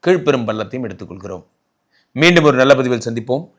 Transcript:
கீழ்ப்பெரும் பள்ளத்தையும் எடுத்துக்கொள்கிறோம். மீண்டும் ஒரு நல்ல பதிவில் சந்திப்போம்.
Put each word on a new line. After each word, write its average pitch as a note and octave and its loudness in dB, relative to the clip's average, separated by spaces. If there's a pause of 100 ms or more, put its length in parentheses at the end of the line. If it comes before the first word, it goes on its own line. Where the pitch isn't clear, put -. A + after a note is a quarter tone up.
கீழ்ப்பெரும் D3 0
பள்ளத்தையும் A2+ -8
எடுத்துக்கொள்கிறோம். F#2 -16 (720)
மீண்டும் E3 4
ஒரு C3 4
நல்ல C3+ 6
பதிவில் B2 -2
சந்திப்போம். A#2+ -6 (140)